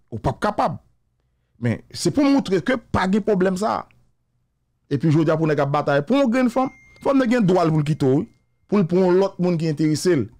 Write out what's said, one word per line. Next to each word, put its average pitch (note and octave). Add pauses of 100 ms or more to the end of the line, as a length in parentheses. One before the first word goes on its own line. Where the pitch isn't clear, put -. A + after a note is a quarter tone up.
ou A#2
pas C3+
capable. G#3 (800)
Mais A#2
c'est -
pour D4
montrer C4
que B3+
pas G3
de G3+
problème F#3+
ça. F3+ (1000)
Et C#3+
puis D#3+
je C#3+
veux E3
dire D#3+
pour D#3+
nèg D3+
bataille C#3+
pour C4+
on C#4
gagne B3+
femme, C4 (320)
femme C#4
nèg A#3+
droit F3
pour D#3
quitter, D3
oui. C3+ (380)
Pour, G3+
pour F3+
l'autre F#3+
monde F3
qui D#3
est D#3+
intéressé. D3+ (100)